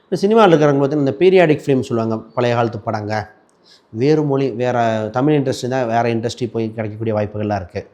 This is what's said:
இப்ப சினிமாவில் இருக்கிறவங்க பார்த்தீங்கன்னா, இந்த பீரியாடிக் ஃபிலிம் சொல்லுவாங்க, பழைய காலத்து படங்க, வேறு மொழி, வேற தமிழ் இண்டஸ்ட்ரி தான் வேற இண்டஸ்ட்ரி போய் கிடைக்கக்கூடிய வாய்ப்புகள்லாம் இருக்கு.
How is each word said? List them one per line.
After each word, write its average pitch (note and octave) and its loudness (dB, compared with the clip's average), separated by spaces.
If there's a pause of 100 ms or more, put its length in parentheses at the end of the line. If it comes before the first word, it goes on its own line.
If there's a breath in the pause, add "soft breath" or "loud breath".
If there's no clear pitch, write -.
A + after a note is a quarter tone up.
இப்ப - -6
சினிமாவில் G3+ 4
இருக்கிறவங்க C#3+ 2
பார்த்தீங்கன்னா, C#3 0
இந்த C#3 0
பீரியாடிக் F3 4
ஃபிலிம் C3+ 2
சொல்லுவாங்க, A2+ -2
பழைய A#2+ -2
காலத்து A#2 0
படங்க, G#2+ -6 (640 soft breath)
வேறு D3 2
மொழி, C3+ -2
வேற A2+ -2
தமிழ் C#3+ 2
இண்டஸ்ட்ரி B2+ -4
தான் B2+ -2
வேற A#2 0
இண்டஸ்ட்ரி A2+ -6
போய் A2+ -4
கிடைக்கக்கூடிய A2 -6
வாய்ப்புகள்லாம் G#2+ -4
இருக்கு. F#2 -8